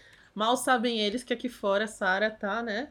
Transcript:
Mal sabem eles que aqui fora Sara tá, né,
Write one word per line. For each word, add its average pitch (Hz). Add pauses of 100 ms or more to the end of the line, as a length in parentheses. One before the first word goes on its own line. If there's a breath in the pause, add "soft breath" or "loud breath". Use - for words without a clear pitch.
(340 loud breath)
Mal 226
sabem 247
eles 214
que -
aqui 247
fora 202
Sara 202
tá, 214
né, 233